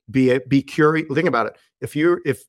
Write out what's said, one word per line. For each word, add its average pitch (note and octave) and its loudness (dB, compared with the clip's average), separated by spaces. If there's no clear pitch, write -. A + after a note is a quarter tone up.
be C3 2
a, C3 2
be C3+ 0
curi-, D#3 0
think D#3+ 0
about A#2+ 0
it. - -12
If - -12
you're, F3 0
if, C#3 -4